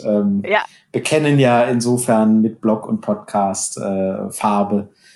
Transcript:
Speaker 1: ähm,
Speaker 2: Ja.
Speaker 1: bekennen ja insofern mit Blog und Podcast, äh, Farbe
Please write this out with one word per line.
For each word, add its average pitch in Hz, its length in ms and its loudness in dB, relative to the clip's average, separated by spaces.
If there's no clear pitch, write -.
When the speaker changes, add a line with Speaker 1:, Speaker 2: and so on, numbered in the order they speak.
Speaker 1:
ähm, 101 420 0
Speaker 2:
Ja. 208 160 -2
Speaker 1:
bekennen 147 460 2
ja 120 260 4
insofern 117 760 2
mit 110 200 -2
Blog 107 260 0
und 110 140 -4
Podcast, - 800 -4
äh, 98 520 -4
Farbe 101 600 -2